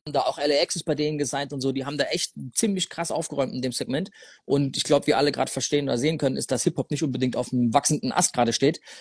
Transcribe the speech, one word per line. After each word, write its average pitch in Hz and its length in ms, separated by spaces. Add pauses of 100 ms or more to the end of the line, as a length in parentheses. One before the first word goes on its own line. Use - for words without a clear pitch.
da 139 200
auch 127 140
L 147 140
A 143 100
Access 175 220
bei 160 100
denen 151 240
gesigned 143 360
und 135 80
so. 131 100
Die 131 140
haben 147 120
da 139 60
echt - 300 (200)
ziemlich 196 360
krass - 220
aufgeräumt 143 420
in 127 80
dem 127 100
Segment. 135 380 (340)
Und 139 320
ich - 80
glaub, 147 240
wir 151 100
alle 143 140
grad 123 180
verstehen 143 360
oder 127 120
sehen 151 200
können, 135 180
ist, 135 160
dass 127 120
Hip-Hop - 280
nicht 143 100
unbedingt 127 360
auf 123 160
einem 120 200
wachsenden - 380
Ast - 220
gerade 117 180
steht. 147 300 (200)